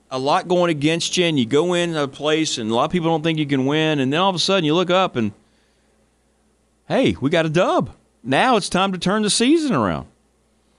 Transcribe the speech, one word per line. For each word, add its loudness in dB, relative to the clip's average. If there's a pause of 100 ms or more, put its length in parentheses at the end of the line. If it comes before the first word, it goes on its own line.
(100)
a -6
lot 0
going 2
against 0
you, 2
and 2
you 2
go 2
in -2
a -2
place, -2
and -4
a 0
lot 2
of -4
people 0
don't 0
think -2
you -2
can 0
win, 0
and 0
then 0
all 2
of -4
a -4
sudden 0
you 0
look 0
up 0
and, -2 (1600)
hey, 0
we -2
got 2
a -2
dub. 0 (320)
Now 2
it's -2
time -2
to -8
turn -2
the 0
season 2
around. -2 (720)